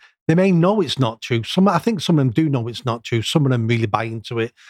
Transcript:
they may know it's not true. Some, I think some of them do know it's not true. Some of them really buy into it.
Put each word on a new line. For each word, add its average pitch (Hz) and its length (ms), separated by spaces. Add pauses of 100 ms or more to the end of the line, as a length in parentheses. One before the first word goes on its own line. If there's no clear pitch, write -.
(260)
they 160 80
may 190 160
know 180 300
it's 127 180
not 113 220
true. 117 220
Some, 190 260
I 175 100
think 226 220
some 160 180
of 135 60
them 123 60
do 156 180
know 123 180
it's 117 180
not 117 200
true. 117 160
Some 147 240
of 131 60
them 117 160
really 117 180
buy 107 200
into 113 340
it. 113 120 (180)